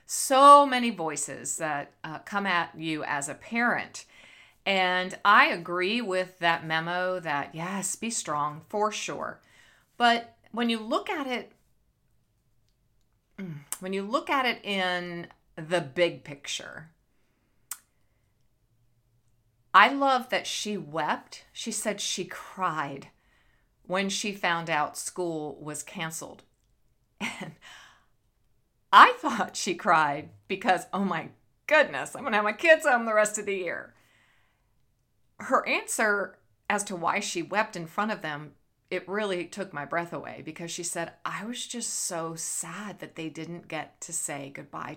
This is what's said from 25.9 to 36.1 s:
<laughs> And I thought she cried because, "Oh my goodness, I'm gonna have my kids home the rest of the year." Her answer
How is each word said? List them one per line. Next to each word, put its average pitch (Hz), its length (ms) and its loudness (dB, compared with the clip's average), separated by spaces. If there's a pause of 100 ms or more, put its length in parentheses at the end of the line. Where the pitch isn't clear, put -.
<laughs> - 40 -20 (880)
And 165 120 -12 (1400)
I 233 260 12
thought 233 380 -2
she 180 180 -2
cried 156 560 2 (160)
because, 190 460 0
"Oh 196 120 0
my 165 260 -4 (360)
goodness, 180 480 2
I'm - 80 -10
gonna 220 140 0
have 208 80 2
my 214 80 0
kids 311 340 6
home 233 200 4
the 220 80 0
rest 214 240 4
of 208 80 -8
the 196 100 -2
year." - 380 -6 (1500)
Her 226 260 2
answer 214 720 0 (320)